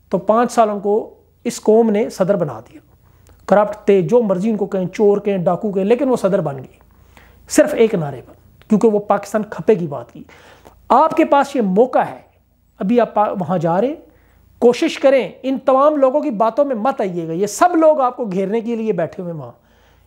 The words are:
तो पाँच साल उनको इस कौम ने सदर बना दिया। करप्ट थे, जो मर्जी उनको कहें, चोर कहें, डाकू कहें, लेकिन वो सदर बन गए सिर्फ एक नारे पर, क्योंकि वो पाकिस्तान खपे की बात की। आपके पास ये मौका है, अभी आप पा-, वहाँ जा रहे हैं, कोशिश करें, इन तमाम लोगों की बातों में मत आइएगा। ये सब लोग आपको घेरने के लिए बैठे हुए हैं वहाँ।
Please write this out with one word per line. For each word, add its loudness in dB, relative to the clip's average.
तो 0
पाँच 0
साल 2
उनको -4
इस -6
कौम 4
ने 0
सदर 0
बना -4
दिया। -20
करप्ट 2
थे, 4
जो 2
मर्जी 0
उनको -4
कहें, -4
चोर 2
कहें, -4
डाकू -2
कहें, -2
लेकिन 2
वो 2
सदर 0
बन -6
गए -18
सिर्फ 2
एक 2
नारे -6
पर, -20
क्योंकि 4
वो 2
पाकिस्तान -2
खपे -2
की -4
बात -12
की। -20
आपके 2
पास 0
ये 0
मौका 2
है, -12
अभी 0
आप 0
पा-, 0
वहाँ -4
जा 0
रहे 0
हैं, -10
कोशिश 2
करें, 0
इन -4
तमाम 2
लोगों 2
की -4
बातों 0
में -4
मत -2
आइएगा। -6
ये -2
सब 2
लोग 4
आपको -2
घेरने -4
के -6
लिए -2
बैठे -6
हुए -10
हैं -10
वहाँ। -16